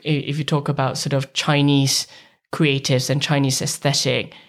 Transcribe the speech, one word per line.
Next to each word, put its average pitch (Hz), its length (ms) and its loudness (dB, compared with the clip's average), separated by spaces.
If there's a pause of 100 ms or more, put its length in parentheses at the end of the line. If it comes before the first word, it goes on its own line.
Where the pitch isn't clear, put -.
if 147 360 -2
you 147 60 -4
talk 143 240 -2
about 135 300 -2
sort 139 160 -4
of 135 180 -2
Chinese 143 760 2 (460)
creatives 135 560 0
and 135 140 0
Chinese 139 400 0
aesthetic, 139 720 -2 (140)